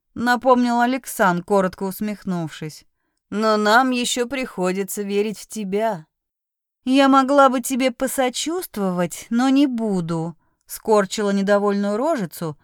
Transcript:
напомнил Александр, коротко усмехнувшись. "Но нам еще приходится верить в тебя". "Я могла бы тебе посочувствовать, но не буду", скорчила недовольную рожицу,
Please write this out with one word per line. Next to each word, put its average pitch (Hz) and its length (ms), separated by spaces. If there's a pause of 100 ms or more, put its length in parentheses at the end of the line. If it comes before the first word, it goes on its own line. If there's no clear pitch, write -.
(140)
напомнил 240 680
Александр, 233 640
коротко 190 420
усмехнувшись. 185 1000 (460)
"Но 214 260
нам 220 340
еще 247 360
приходится 196 760
верить 202 360
в - 100
тебя". 202 580 (760)
"Я 269 240
могла 269 400
бы 254 120
тебе 262 300
посочувствовать, 247 1400
но 247 180
не 277 180
буду", 180 680 (340)
скорчила 208 600
недовольную 202 640
рожицу, 208 680